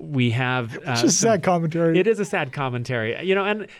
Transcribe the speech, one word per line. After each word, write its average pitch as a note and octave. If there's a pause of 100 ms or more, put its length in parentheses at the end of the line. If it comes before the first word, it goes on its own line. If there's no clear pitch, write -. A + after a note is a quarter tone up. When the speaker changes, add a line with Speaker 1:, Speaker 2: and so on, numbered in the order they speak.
Speaker 1:
we C3
have, B2+
uh, -
Speaker 2:
Which A#2
is C4
Speaker 1:
some A3+
Speaker 2:
sad G3+
commentary. E3
Speaker 1:
It F#3+
is G#3
a F#3+
sad D3+
commentary. B2
You F#3+
know, G3
and, G#3 (120)